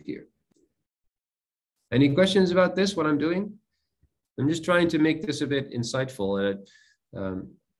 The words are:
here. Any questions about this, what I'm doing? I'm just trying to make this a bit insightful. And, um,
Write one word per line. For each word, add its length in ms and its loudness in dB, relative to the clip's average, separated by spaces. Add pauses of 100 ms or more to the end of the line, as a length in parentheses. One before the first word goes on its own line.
here. 220 -12 (1600)
Any 200 4
questions 400 4
about 260 2
this, 180 0
what 120 -2
I'm 100 2
doing? 340 -2 (880)
I'm 100 0
just 140 -2
trying 260 2
to 100 0
make 240 2
this 180 -4
a 60 -2
bit 260 -4
insightful. 800 -2
And, 180 -8 (480)
um, 340 -8 (300)